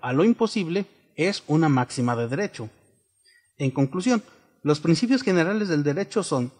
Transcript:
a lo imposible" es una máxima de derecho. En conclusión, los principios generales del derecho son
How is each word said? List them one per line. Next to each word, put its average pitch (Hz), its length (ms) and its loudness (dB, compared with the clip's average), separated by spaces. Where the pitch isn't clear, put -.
a 123 100 -6
lo 147 120 2
imposible" 208 600 0
es 185 300 -2
una 156 220 4
máxima 123 480 0
de 117 120 -2
derecho. 139 400 -6
En 135 120 -2
conclusión, 185 540 0
los 147 160 0
principios 233 420 2
generales 190 460 0
del 151 160 0
derecho 185 400 -2
son 127 360 -2